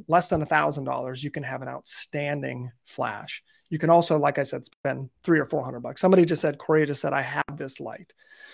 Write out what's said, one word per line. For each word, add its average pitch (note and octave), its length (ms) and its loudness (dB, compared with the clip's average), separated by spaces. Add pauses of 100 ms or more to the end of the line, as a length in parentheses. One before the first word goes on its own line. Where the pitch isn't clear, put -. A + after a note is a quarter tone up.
less E3+ 220 4
than D#3+ 100 2
a D3+ 60 -2
thousand D3 380 0
dollars, C3 380 -6
you C#3+ 80 -8
can D3+ 120 -8
have C3 180 -8
an B2+ 80 -10
outstanding C3 1040 -6 (120)
flash. - 600 -8 (240)
You D#3 100 -4
can D#3+ 120 2
also, E3+ 280 6
like C#3+ 200 2
I C#3 60 0
said, C3 200 -8
spend C3 460 -8 (120)
three D#3+ 180 4
or C3+ 60 -2
four D3 160 -2
hundred B2 180 -10
bucks. B2 200 -6
Somebody F#3 240 8
just D#3+ 180 2
said, D3 160 0
Corey D#3 280 4
just C#3+ 160 -4
said, C#3+ 100 -2
"I C#3 100 0
have C#3+ 340 -6
this C#3 240 -10
light." - 340 -14 (400)